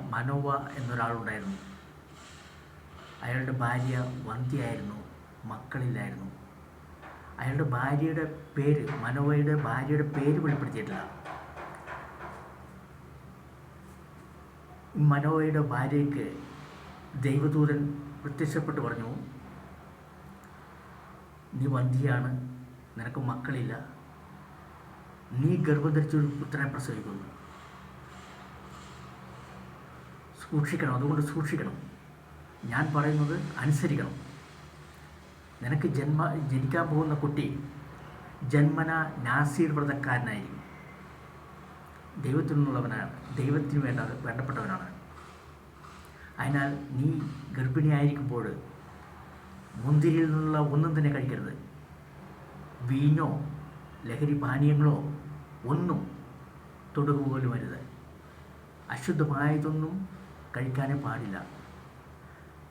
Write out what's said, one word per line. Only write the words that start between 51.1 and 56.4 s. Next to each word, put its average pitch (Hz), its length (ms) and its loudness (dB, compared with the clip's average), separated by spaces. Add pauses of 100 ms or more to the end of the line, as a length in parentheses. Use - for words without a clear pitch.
കഴിക്കരുത്, 123 360 -2 (1400)
വീഞ്ഞോ 147 360 6 (840)
ലഹരി 143 340 2
പാനീയങ്ങളോ 147 520 8 (760)
ഒന്നും 170 280 2 (960)